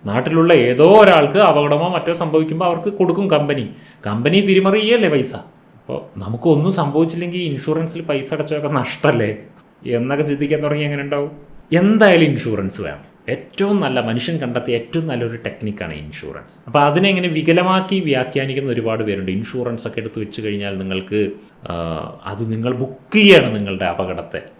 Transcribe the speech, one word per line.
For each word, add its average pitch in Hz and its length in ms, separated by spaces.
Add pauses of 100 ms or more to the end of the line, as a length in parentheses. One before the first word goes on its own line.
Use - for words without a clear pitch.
നാട്ടിലുള്ള 156 460
ഏതോ 147 500
ഒരാൾക്ക് 160 360
അപകടമോ 151 500
മറ്റോ 170 260
സംഭവിക്കുമ്പോൾ 160 500
അവർക്ക് 175 240
കൊടുക്കും 185 420
കമ്പനി. 143 400 (360)
കമ്പനി 123 340
തിരിമറിയല്ലേ 196 680
പൈസ. 139 260
അപ്പോൾ - 840
നമുക്കൊന്നും 143 540
സംഭവിച്ചില്ലെങ്കിൽ 165 640
ഇൻഷുറൻസിൽ 160 640
പൈസ 139 320
അടച്ചതൊക്കെ 147 340
നഷ്ടമല്ലേ 117 720 (480)
എന്നൊക്കെ 131 400
ചിന്തിക്കാൻ 147 360
തുടങ്ങി 147 220
എങ്ങനെ 143 180
ഉണ്ടാവും? 143 280 (420)
എന്തായാലും 190 520
ഇൻഷുറൻസ് 110 560
വേണം. 73 340 (140)
ഏറ്റവും 196 520
നല്ല, 131 200
മനുഷ്യൻ 117 380
കണ്ടെത്തിയ 120 360
ഏറ്റവും 160 320
നല്ലൊരു 117 300
ടെക്നിക്കാണ് 101 580
ഇൻഷുറൻസ്. 76 720
അപ്പോൾ 143 160
അതിനെ 165 260
എങ്ങനെ 180 200
വികലമാക്കി 180 720
വ്യാഖ്യാനിക്കുന്ന 135 720
ഒരുപാട് 113 320
പേരുണ്ട്. 98 260
ഇൻഷുറൻസ് 117 560
ഒക്കെ 110 140
എടുത്ത് 110 200
വെച്ച് 104 200
കഴിഞ്ഞാൽ 101 380
നിങ്ങൾക്ക്, 95 520 (380)
ആ, 87 60 (520)
അത് 110 260
നിങ്ങൾ 113 200
ബുക്ക് - 440
ചെയ്യാണ് 190 400
നിങ്ങളുടെ 98 280
അപകടത്തെ. 87 580 (180)